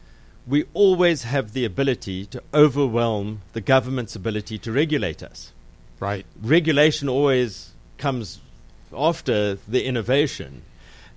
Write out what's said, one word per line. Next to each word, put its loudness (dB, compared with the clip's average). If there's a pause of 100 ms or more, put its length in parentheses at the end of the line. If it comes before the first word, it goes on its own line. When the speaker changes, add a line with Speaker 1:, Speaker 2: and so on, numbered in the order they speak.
(460)
Speaker 1:
we 0 (100)
always 4
have -2
the -2
ability -2
to -12 (120)
overwhelm 2 (120)
the -6
government's 0
ability -6
to -10
regulate -2
us. -18 (500)
Speaker 2:
Right. -4 (160)
Speaker 1:
Regulation 2
always 0 (260)
comes -4 (520)
after 0
the -2
innovation. -2 (540)